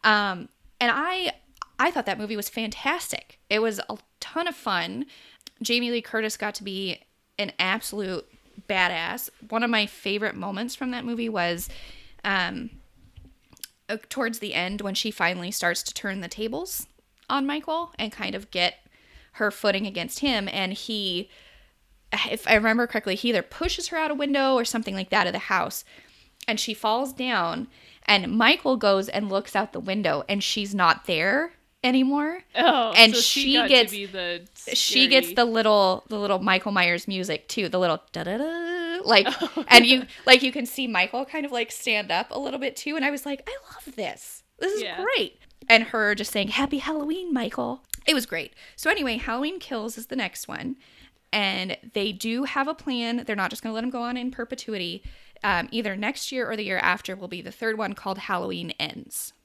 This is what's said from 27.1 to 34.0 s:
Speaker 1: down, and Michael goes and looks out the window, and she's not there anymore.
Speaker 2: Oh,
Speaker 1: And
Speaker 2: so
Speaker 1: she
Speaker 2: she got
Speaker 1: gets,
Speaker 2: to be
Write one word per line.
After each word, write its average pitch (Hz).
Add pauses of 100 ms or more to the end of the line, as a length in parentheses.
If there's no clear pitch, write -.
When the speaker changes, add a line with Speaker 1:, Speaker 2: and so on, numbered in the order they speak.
Speaker 1:
down, 220 (380)
and 196
Michael 262
goes 202
and 202
looks 196
out 208
the -
window, 190
and 202
she's 202
not 175
there 202 (320)
anymore. 285 (140)
Speaker 2:
Oh, 247
Speaker 1:
And 226
Speaker 2:
so 240
Speaker 1:
she 277
Speaker 2:
she 269
got 302
Speaker 1:
gets, 240
Speaker 2:
to 214
be 196